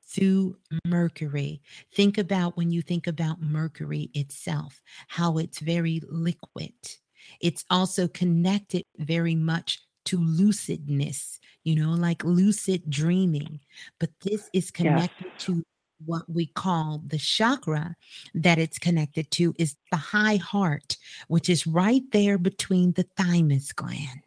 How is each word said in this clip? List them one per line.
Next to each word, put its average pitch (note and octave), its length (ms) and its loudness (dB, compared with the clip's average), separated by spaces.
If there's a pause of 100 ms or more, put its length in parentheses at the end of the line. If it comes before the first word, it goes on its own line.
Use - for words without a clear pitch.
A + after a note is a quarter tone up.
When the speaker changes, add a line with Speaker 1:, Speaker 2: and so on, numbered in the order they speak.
(120)
Speaker 1:
through F#3+ 440 2 (280)
Mercury, D#3 760 -2 (320)
think G3+ 240 4
about F3+ 380 0
when E3+ 160 0
you E3+ 100 -2
think F3 240 -4
about D#3+ 340 -4
Mercury D3+ 720 -4
itself, D3 720 -8 (240)
how E3+ 320 -2
it's - 220 -6
very E3 480 -2
liquid. - 680 -6 (680)
It's - 300 -2
also F#3 380 0
connected F3+ 760 0 (160)
very E3 380 -2
much D#3+ 440 -4 (260)
to F#3 120 -2
lucidness, D#3+ 1200 0 (240)
you D#3+ 140 0
know, D#3 160 0
like E3+ 320 0
lucid F3+ 680 2
dreaming. D#3 720 0 (400)
But E3 100 -2 (120)
this G#3 300 -4
is F#3+ 120 2
Speaker 2:
Yes. - 80 -12
Speaker 1:
connected E3+ 680 0
to E3+ 240 -2 (420)
what E3 240 -6
we E3 180 -2
call D#3 600 -4
the D3+ 120 -4
chakra E3+ 760 0 (400)
that E3 240 4
it's D#3+ 220 -2
connected D#3+ 500 0
to E3+ 280 2
is D#3+ 180 0 (160)
the F#3 40 0
high G#3+ 400 2
heart, F3+ 600 0 (320)
which D#3+ 200 2
is E3 200 2
right G3 420 4
there G3+ 260 4
between F3+ 580 2
the F3+ 100 2 (120)
thymus E3 560 4
gland. B2+ 540 -10